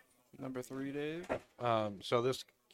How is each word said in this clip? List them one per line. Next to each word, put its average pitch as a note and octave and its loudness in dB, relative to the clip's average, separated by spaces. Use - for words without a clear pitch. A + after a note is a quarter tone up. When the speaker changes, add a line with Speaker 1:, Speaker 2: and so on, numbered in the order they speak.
Speaker 1:
Number C3 -4
three, C3+ -6
Dave. D3+ -4
Speaker 2:
Um, A2 2
so A#2+ 4
this B2+ 2